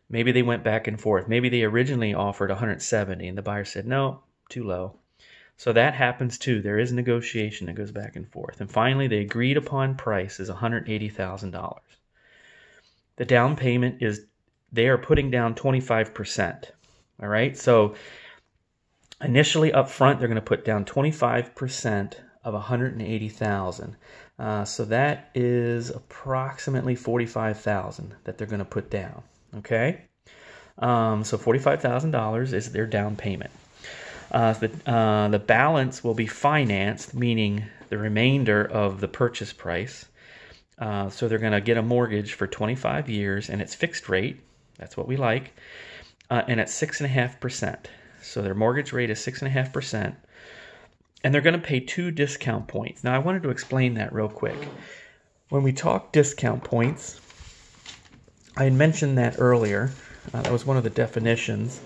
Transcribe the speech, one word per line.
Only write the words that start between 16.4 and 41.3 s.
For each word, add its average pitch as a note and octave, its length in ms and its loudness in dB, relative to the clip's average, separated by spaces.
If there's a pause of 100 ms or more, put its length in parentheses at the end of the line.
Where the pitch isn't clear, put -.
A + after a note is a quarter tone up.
All G#2 60 -6
right. B2 300 0
So A2 360 6 (1300)
initially D3+ 500 4
up C3+ 200 4
front, B2+ 280 4
they're B2 100 0
gonna A2+ 120 0
put - 240 -2
down G#2 220 0
twenty-five C3+ 680 0
percent G#2+ 640 -4 (240)
of A2 120 -6
a G#2 60 -4
hundred B2 340 -2
and A2+ 80 -8
eighty G#2+ 260 -4
thousand. G#2 680 -4 (420)
Uh, G#2+ 260 -4
so - 220 -6
that C3 480 2
is A#2+ 560 0
approximately C3 1040 -4
forty-five A#2 640 -2
thousand G2+ 640 -4
that - 140 -10
they're G#2+ 80 -6
gonna G#2 180 -4
put - 240 -6
down. F#2+ 340 -8 (360)
Okay. C3 460 -2 (720)
Um, A2+ 440 2
so - 140 -2
forty-five C#3 460 2
thousand C3+ 300 0
dollars A#2 420 0
is A2 180 -4
their A2 140 -2
down G#2 300 -2
payment. - 340 -6 (840)
Uh, A2+ 200 4
the, A2 180 -2 (180)
uh, A2 380 4
the G#2 140 2
balance C3 640 2
will A#2 100 0
be A2+ 140 -2
financed, A2 880 0
meaning A2 500 0 (240)
the G#2+ 100 -4
remainder A2 680 4
of G2+ 360 0
the G2 80 -2
purchase A#2+ 440 -2
price. F2+ 540 -6 (720)
Uh, G2+ 320 -4
so - 160 -2
they're A2 120 2